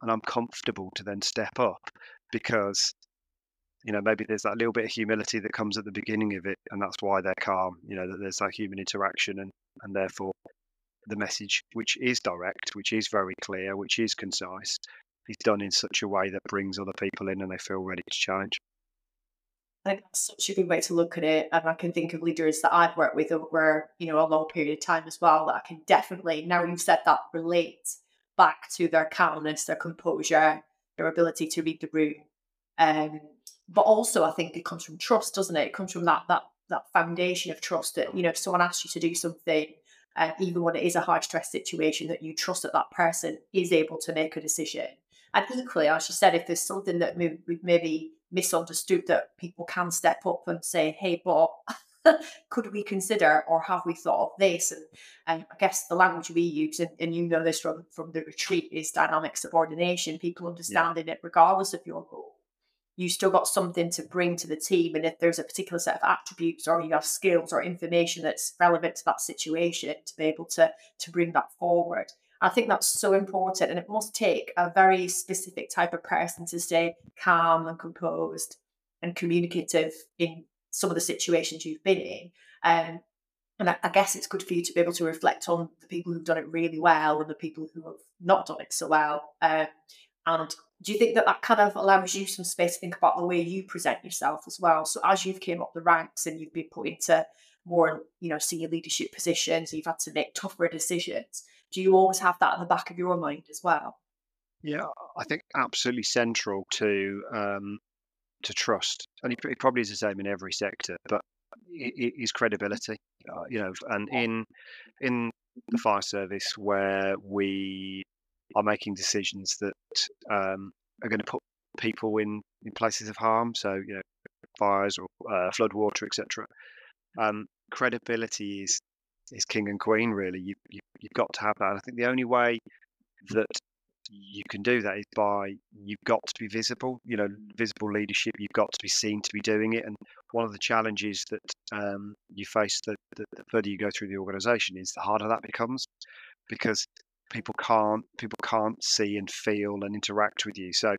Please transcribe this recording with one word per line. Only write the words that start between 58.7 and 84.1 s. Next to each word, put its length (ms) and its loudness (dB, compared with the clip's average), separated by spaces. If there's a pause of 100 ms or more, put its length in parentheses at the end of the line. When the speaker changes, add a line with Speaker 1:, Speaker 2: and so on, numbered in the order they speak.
Speaker 2:
is 200 -6
dynamic 440 0
subordination, 840 0
people 260 -6
Speaker 1:
Yeah. 60 -6
Speaker 2:
understanding 580 -2
it 120 -8
regardless 520 6
of 120 -10
your 240 -10
role. 280 -18 (580)
You've 160 -2
still 180 4
got 200 4
something 420 0
to 120 -6
bring 340 0
to 100 -8
the 80 -4
team, 400 2
and 100 0
if 140 -2
there's 200 4
a 40 -6
particular 360 -6
set 220 -2
of 80 4
attributes 560 -2
or 140 4
you 140 -2
have 100 2
skills 480 2
or 100 2
information 640 0
that's 340 -2
relevant 380 4
to 100 -14
that 140 0
situation, 720 -2 (120)
to 100 -14
be 80 -4
able 220 0
to, 260 4 (280)
to 120 -10
bring 220 0
that 260 2
forward. 540 2 (280)
I 80 6
think 180 2
that's 200 2
so 260 2
important, 560 2
and 100 -2
it 100 -10
must 240 -4
take 440 0
a 120 2
very 380 6
specific 640 -6
type 240 0
of 100 -8
person 440 -2
to 120 -6
stay 360 2 (260)
calm 440 6
and 140 -8
composed 800 -4 (440)
and 140 -4
communicative 800 0 (260)
in 240 -2 (260)
some 200 -2
of 60 -2
the 60 0
situations 640 0
you've 180 -8
been 140 4
in. 340 -10 (320)
Um, 360 4 (580)
and 120 2
I, 140 0
I 60 0
guess 260 4